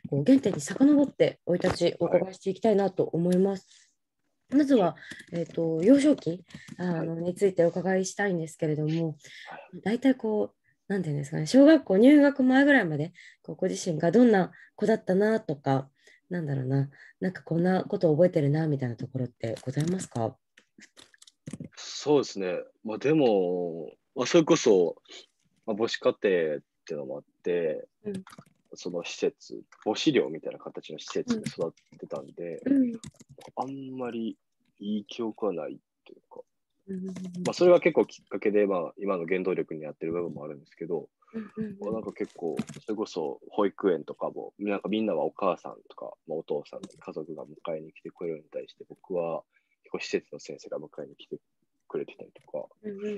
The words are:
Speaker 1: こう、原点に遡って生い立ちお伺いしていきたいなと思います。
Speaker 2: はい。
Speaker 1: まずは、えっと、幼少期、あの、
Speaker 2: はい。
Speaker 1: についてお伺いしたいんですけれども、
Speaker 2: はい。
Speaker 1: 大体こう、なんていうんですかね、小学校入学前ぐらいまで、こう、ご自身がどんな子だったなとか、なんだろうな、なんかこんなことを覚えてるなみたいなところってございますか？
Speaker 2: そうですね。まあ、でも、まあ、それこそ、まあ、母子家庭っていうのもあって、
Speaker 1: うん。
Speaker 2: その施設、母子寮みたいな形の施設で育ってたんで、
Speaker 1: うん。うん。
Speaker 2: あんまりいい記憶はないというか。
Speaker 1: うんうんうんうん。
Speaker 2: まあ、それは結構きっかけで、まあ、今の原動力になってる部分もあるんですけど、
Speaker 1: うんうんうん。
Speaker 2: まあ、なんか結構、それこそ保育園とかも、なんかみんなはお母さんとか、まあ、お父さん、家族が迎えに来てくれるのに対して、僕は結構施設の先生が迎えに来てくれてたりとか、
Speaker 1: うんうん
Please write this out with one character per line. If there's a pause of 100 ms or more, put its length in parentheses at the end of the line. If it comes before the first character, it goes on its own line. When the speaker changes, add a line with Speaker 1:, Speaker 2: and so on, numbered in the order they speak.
Speaker 1:
こ
う、
原
点
に
遡
っ
て
生
い
立
ち
お
伺
い
し
て
い
き
た
い
な
と
思
い
ま
す。 (600)
Speaker 2:
は
い。
Speaker 1:
ま
ず
は、 (380)
え
っ
と、
幼
少
期、 (320)
あ (180)
の、
Speaker 2:
は
い。
Speaker 1:
に
つ
い
て
お
伺
い
し
た
い
ん
で
す
け
れ
ど
も、 (320)
Speaker 2:
は (160)
い。
Speaker 1:
大
体
こ
う、 (320)
な
ん
て
い
う
ん
で
す
か
ね、
小
学
校
入
学
前
ぐ
ら
い
ま
で、 (300)
こ
う、
ご
自
身
が
ど
ん
な (240)
子
だ
っ
た
な
と
か、 (400)
な
ん
だ
ろ
う
な、 (300)
な
ん
か
こ
ん
な
こ
と
を
覚
え
て
る
な
み
た
い
な
と
こ
ろ
っ
て
ご
ざ
い
ま
す
か？ (1400)
Speaker 2:
そ
う
で
す
ね。 (320)
ま
あ、
で
も、 (240)
ま
あ、
そ
れ
こ
そ、 (640)
ま
あ、
母
子
家
庭
っ (260)
て
い
う
の
も
あ
っ (200)
て、 (180)
Speaker 1:
う
ん。 (520)
Speaker 2:
そ
の
施
設、 (220)
母
子
寮
み
た
い
な
形
の
施
設
で
育 (220)
っ
て
た
ん
で、
Speaker 1:
う
ん。
う
ん。 (580)
Speaker 2:
あ
ん
ま
り (420)
い
い
記
憶
は
な
い (260)
と
い
う (120)
か。 (460)
Speaker 1:
う
ん
う
ん
う
ん
う
ん。 (320)
Speaker 2:
ま
あ、
そ
れ
は
結
構
き
っ
か
け
で、
ま
あ、
今
の
原
動
力
に
な
っ
て
る
部
分
も
あ
る
ん
で
す
け
ど、 (240)
Speaker 1:
う
ん
う
ん
う
ん。
Speaker 2:
ま
あ、
な
ん
か
結
構、 (300)
そ
れ
こ
そ
保
育
園
と
か
も、
な
ん
か
み
ん
な
は
お
母
さ
ん (120)
と
か、 (140)
ま
あ、
お
父
さ
ん、
家
族
が
迎
え
に
来
て
く
れ
る
の
に
対
し
て、
僕
は (380)
結
構
施
設
の
先
生
が
迎
え
に
来
て (500)
く
れ
て
た
り
と
か、 (160)
Speaker 1:
う
ん
う
ん (120)